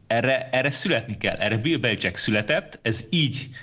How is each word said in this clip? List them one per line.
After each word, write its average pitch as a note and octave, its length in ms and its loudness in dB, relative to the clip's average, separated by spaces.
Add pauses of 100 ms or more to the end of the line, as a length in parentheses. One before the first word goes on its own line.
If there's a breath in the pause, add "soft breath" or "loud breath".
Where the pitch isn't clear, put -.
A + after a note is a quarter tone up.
Erre, B2+ 440 2
erre C3 200 0
születni A2+ 460 0
kell. F#2+ 200 -2
Erre G#2 200 0
Bill C#3 220 0
Belichick G#2+ 380 0
született, G#2+ 640 0
ez A2 280 -2
így C#3+ 380 0 (140 loud breath)